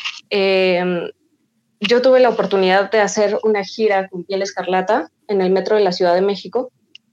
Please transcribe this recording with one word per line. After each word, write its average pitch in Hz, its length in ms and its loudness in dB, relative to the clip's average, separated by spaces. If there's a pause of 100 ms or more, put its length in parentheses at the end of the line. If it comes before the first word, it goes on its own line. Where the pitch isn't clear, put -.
(300)
Em, 185 800 0 (680)
yo 233 220 2
tuve 254 180 6
la 247 100 6
oportunidad 196 640 0
de 220 80 2
hacer 208 440 0
una 208 200 0
gira 196 460 -2
con 175 160 -10
Piel 196 180 -4
Escarlata 190 680 -2 (180)
en 196 140 -2
el 185 100 0
metro 190 260 0
de 208 60 4
la 180 100 2
Ciudad 180 200 2
de 180 80 2
México, 202 500 -4 (420)